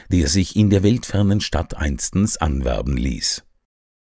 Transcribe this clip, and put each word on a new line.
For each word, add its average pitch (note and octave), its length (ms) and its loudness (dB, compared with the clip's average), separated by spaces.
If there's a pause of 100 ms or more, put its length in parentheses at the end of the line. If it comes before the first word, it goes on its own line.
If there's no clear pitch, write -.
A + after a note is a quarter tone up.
der F2 180 2
sich F2+ 300 0
in G#2+ 120 4
der G2 140 4
weltfernen G2+ 580 2
Stadt - 360 -4
einstens D2 600 -2
anwerben C2 600 -2
ließ. - 460 -4 (760)